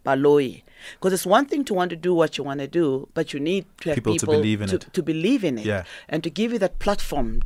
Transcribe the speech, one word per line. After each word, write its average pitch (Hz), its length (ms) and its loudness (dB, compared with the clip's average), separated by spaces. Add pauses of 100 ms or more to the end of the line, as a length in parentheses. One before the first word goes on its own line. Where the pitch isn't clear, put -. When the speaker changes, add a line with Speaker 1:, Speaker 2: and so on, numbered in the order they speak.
Speaker 1:
Baloyi. 139 560 2 (360)
'Cause 185 140 0
it's 190 140 -2
one 220 180 4
thing 285 220 -2
to 208 80 -2
want 180 160 0
to 170 60 -8
do 180 180 0
what 160 240 2
you 139 60 -6
wanna 139 220 -6
do, 143 460 0
but 160 220 -4
you 143 40 -6
need 185 280 -2 (160)
to 165 80 -4
have 143 60 0
Speaker 2:
People 113 180 0
Speaker 1:
people 156 180 0
Speaker 2:
to 151 60 4
believe 107 240 0
in 98 80 -2
Speaker 1:
to, 185 60 0
Speaker 2:
it. - 180 -6
Speaker 1:
to 180 80 0
believe 175 420 0
in 127 140 -2
it 107 80 -8
Speaker 2:
Yeah. 98 160 -2 (260)
Speaker 1:
and 160 160 -4
to 170 60 -4
give 226 240 -2
you 226 40 -2
that 185 200 -2
platform 147 680 0